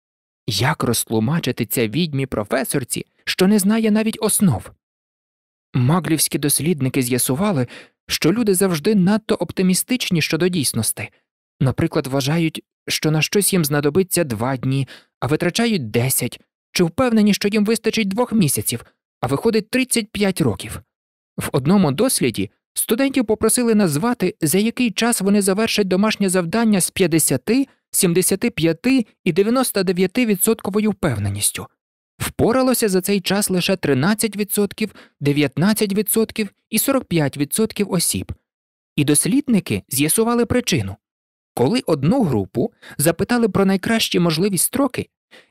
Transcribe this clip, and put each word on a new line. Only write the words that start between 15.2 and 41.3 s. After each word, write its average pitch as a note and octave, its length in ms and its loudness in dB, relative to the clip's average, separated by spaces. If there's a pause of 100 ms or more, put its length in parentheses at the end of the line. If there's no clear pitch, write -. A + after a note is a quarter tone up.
а - 60 -4
витрачають E3 640 0
десять, A#2+ 500 -2 (320)
чи F#3 120 2
впевнені, G#3+ 500 2
що - 140 -2
їм G#3 160 2
вистачить A3 440 0
двох A3 240 -2
місяців, C#3 520 0 (360)
а B2+ 60 -4
виходить G#3 440 0
тридцять A3+ 400 -2
п'ять F#3+ 300 -2
років. - 420 -4 (540)
В - 160 -8
одному D#3 400 2
досліді C#3 580 -2 (240)
студентів C4+ 520 0
попросили A3 480 0
назвати, F#3+ 640 0
за E3 180 0
який A#3 320 0
час A#3 300 -2
вони G3+ 220 2
завершать G3+ 460 0
домашнє G3 400 2
завдання F#3+ 520 2
з - 100 -2
п'ятдесяти, F3 760 2 (240)
сімдесяти F#3 600 2
п'яти A3 560 0 (180)
і F#3 80 2
дев'яносто G#3+ 500 2
дев'яти F#3 440 0
відсотковою G#3+ 640 0
впевненістю. G2+ 760 -4 (520)
Впоралося B3 720 2
за F#3+ 120 2
цей G3+ 200 0
час G3+ 300 -2
лише F#3 260 0
тринадцять F#3+ 600 0
відсотків, G#3 580 -2 (260)
дев'ятнадцять D3 720 0
відсотків G#3+ 560 -2 (220)
і A3 80 -2
сорок C4+ 260 0
п'ять D#3 320 0
відсотків G3 560 -2
осіб. B2 400 -4 (640)
І D3 80 2
дослідники E3 840 0
з'ясували A3+ 580 0
причину. B2 500 -2 (580)